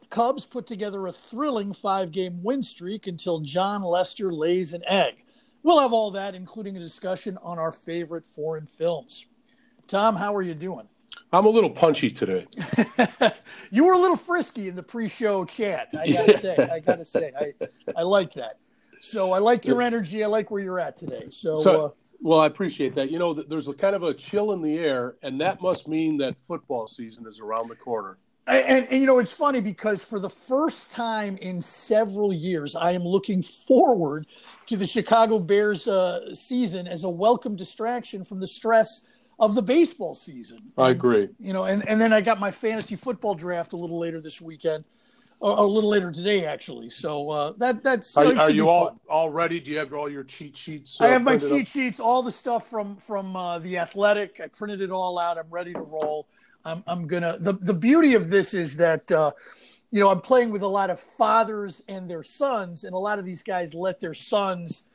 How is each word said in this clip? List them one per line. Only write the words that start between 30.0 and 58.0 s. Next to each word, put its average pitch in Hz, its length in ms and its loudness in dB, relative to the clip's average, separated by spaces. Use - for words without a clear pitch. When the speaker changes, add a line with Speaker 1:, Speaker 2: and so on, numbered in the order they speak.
Speaker 1:
for 208 160 -8
the 185 80 -6
first - 640 -4
time 214 460 -4
in 185 240 -8
several 208 680 0
years, 151 460 -4
I 170 140 0
am 180 140 -2
looking 190 380 0
forward 175 840 4
to 226 100 -2
the 190 100 -2
Chicago 220 520 4
Bears, 202 500 2
uh, 185 460 0
season 190 520 -4
as 170 180 -8
a 190 40 -4
welcome 208 480 2
distraction 220 680 -8
from 190 160 -12
the 190 100 -8
stress - 580 2
of 214 160 4
the 240 80 4
baseball 240 520 2
season. 117 600 -18
Speaker 2:
I 131 120 8
Speaker 1:
And, 127 100 6
Speaker 2:
agree. 117 300 4
Speaker 1:
you 190 160 -6
know, 185 100 -2
and, 202 240 -2
and 214 100 2
then 226 140 4
I 214 80 6
got 214 180 2
my 202 120 -4
fantasy 220 460 -6
football 214 380 -6
draft 170 380 -6
a 185 40 -8
little 170 220 -6
later 165 220 -6
this 156 220 -14
weekend, 156 420 -6
or 208 140 2
a 208 60 4
little 208 260 2
later 190 240 2
today, 180 320 -2
actually. 123 460 -10
So, 147 400 -6
uh, 151 260 -4
that, 240 260 -2
that's, 262 320 -2
Speaker 2:
Are, - 120 6
Speaker 1:
you 156 80 6
know, - 20 0
it - 60 6
Speaker 2:
are 156 60 8
Speaker 1:
should - 80 4
Speaker 2:
you 151 80 4
Speaker 1:
be 160 40 4
Speaker 2:
all, 170 200 6
Speaker 1:
fun. - 200 -12
Speaker 2:
all 156 220 0
ready? 165 280 -2
Do 143 120 -12
you 151 80 -4
have 143 160 -6
all 147 160 -6
your 139 120 -10
cheat 143 320 -18
sheets, - 460 -14
Speaker 1:
I 226 60 8
Speaker 2:
uh, 247 60 6
Speaker 1:
have 254 100 4
my 262 160 4
Speaker 2:
printed 285 140 -2
up? 285 40 4
Speaker 1:
cheat 262 120 -2
sheets, 254 300 -4
all 247 240 2
the 240 80 -6
stuff - 380 -4
from, 202 280 -8
from, 196 380 -8
uh, 175 260 -6
The 180 180 -6
Athletic. 202 680 0
I 151 40 -12
printed 208 340 -10
it 185 80 -4
all 185 280 -4
out. 170 200 -2
I'm 160 100 -10
ready 175 240 -8
to - 80 -10
roll. 151 480 -6
I'm, 165 200 -8
I'm 175 200 -6
gonna, 170 340 -2
the, 190 140 0
the 190 180 -2
beauty 262 400 6